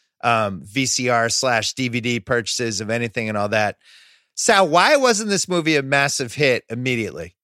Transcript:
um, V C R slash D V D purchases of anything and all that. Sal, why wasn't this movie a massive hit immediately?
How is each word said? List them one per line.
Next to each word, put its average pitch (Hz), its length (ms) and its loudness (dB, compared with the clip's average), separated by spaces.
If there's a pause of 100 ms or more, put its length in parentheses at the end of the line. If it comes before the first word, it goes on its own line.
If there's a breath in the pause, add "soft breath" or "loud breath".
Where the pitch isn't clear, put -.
(220)
um, 107 440 0
V 113 200 -2
C 123 220 -2
R 117 220 2
slash 117 460 0
D 131 120 -2
V 120 140 -4
D 120 180 -2
purchases 113 640 -4
of 107 80 -8
anything 113 400 -4
and 107 80 -4
all 104 100 -2
that. 104 300 0 (580 soft breath)
Sal, 196 320 4
why 190 300 4
wasn't 226 320 2
this 196 180 -2
movie 160 300 0
a 139 40 2
massive 139 520 0
hit 131 360 2
immediately? 113 760 -4